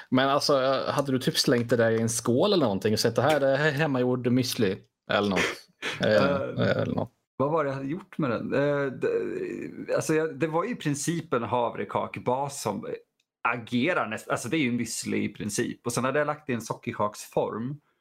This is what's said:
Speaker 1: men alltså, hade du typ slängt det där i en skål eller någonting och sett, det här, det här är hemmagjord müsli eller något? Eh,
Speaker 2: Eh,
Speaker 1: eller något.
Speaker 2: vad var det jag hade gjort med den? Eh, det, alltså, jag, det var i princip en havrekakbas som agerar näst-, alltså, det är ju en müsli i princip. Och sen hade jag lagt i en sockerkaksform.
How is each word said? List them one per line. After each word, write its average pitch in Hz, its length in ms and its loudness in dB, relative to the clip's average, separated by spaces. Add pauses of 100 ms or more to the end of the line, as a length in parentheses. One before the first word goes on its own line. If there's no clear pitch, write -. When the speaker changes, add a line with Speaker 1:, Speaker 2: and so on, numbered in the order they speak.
(100)
Speaker 1:
men 131 180 4
alltså, 135 600 2
hade 139 240 0
du 127 60 2
typ - 200 -2
slängt 120 320 4
det 127 60 4
där 113 140 6
i 113 100 2
en 113 80 2
skål 131 440 2
eller 151 120 4
någonting 107 280 2
och 104 80 2
sett, 117 160 2
det 120 60 4
här, 147 180 4
det 135 160 4
här 151 120 2
är 147 40 2
hemmagjord 127 540 0
müsli 117 520 2 (320)
eller 104 200 2
något? 90 100 2 (600)
Eh, 123 120 0
Speaker 2:
Eh, 127 580 2 (120)
Speaker 1:
eller - 120 -4
något. - 180 -4 (240)
Speaker 2:
vad 139 140 0
var 160 140 0
det 139 60 -2
jag 135 60 -4
hade 135 120 -6
gjort - 300 -8
med 139 120 0
den? 101 240 -4
Eh, 143 380 2
det, - 1040 -4
alltså, 156 180 0
jag, 156 240 -2
det 160 80 0
var 160 240 0
i 233 40 -6
princip 156 600 -4
en 117 80 0
havrekakbas 113 1200 -4
som 98 240 -4 (600)
agerar 123 580 0
näst-, 107 220 -8
alltså, 127 200 -4
det 160 80 -2
är 160 40 2
ju 127 80 2
en 120 120 -2
müsli 107 360 -4
i 104 120 0
princip. - 580 -6
Och - 60 -2
sen 123 120 0
hade 135 140 0
jag 147 80 2
lagt 151 240 -6
i - 20 -2
en 113 100 -2
sockerkaksform. 113 1160 -4 (200)